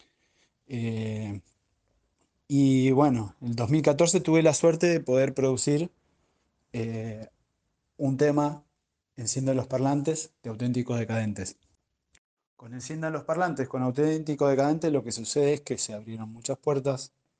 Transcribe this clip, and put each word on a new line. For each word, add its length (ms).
Eh, 720
y 440
bueno, 500
en 80
el 80
dos 140
mil 100
catorce 400
tuve 220
la 100
suerte 340
de 140
poder 320
producir, 580
eh, 540
un 220
tema, 440
Encienda 380
los 120
Parlantes, 640
de 80
Auténticos 480
Decadentes. 580
Con 200
Encienda 340
los 160
Parlantes, 420
con 160
Auténticos 680
Decadentes, 420
lo 100
que 80
sucede 440
es 80
que 160
se 160
abrieron 360
muchas 280
puertas, 560